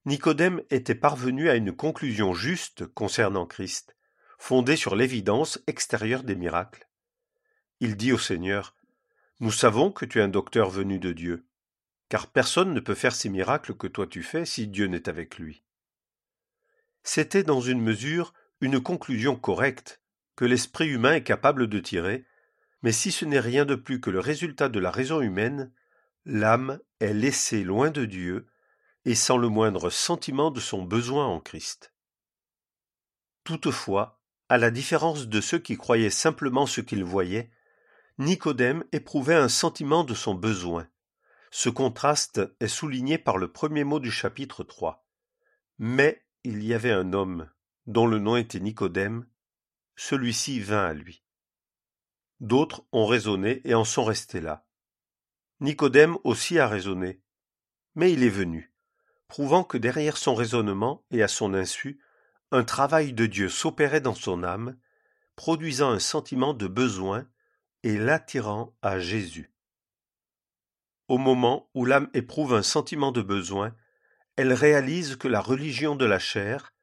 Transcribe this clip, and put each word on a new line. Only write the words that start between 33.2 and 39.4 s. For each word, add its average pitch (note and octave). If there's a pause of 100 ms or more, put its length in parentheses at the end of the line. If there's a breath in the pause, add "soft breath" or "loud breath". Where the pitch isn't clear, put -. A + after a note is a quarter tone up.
Toutefois, A#2 (280)
à B2
la A#2
différence C#3+
de G#2+
ceux E3+
qui A#2+
croyaient A2+
simplement C#3+
ce -
qu'ils G2+
voyaient, F#2+ (680 soft breath)
Nicodème D3
éprouvait C#3+
un C#3+